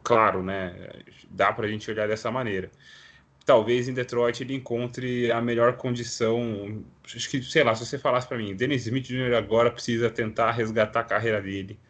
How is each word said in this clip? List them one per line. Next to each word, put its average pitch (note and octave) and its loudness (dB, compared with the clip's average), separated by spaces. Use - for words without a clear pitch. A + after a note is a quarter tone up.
claro, G#2 4
né? F#2 -6
Dá G2 2
pra G#2+ -4
gente G#2+ -6
olhar G#2+ -2
dessa G#2+ -2
maneira. G#2 -4
Talvez A#2+ 6
em C3 -4
Detroit A#2+ 0
ele C3+ -6
encontre A#2+ -2
a A#2 2
melhor A#2+ 4
condição. A2+ -2
Acho - -10
que, C3+ -2
sei D#3 4
lá, A2+ 4
se A2+ -8
você C3+ -8
falasse B2+ 0
pra B2+ -6
mim, G2+ -6
"Dennis B2 0
Smith B2 -4
Júnior B2+ -2
agora A2+ 4
precisa A#2 0
tentar A2+ 0
resgatar A2 0
a - -2
carreira G#2+ 0
dele", G2 -8